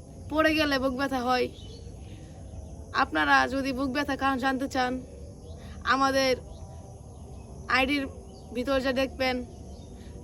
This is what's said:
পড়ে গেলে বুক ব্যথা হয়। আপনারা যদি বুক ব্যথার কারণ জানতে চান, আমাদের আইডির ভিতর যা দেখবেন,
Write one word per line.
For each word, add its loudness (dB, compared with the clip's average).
পড়ে 6
গেলে 4
বুক 2
ব্যথা 2
হয়। 4
আপনারা 4
যদি 0
বুক 0
ব্যথার 0
কারণ 4
জানতে 2
চান, 2
আমাদের 6
আইডির 4
ভিতর 2
যা 2
দেখবেন, 0